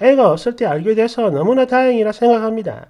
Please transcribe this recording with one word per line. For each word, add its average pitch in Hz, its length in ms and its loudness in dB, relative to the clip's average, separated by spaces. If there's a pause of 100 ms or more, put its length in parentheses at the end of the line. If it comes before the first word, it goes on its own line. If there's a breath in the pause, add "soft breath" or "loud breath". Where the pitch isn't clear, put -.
애가 247 300 4
없을 240 240 -4
때 240 100 -4
알게 170 300 -2
돼서 226 340 -2
너무나 208 360 0
다행이라 254 460 0
생각합니다. 220 800 -2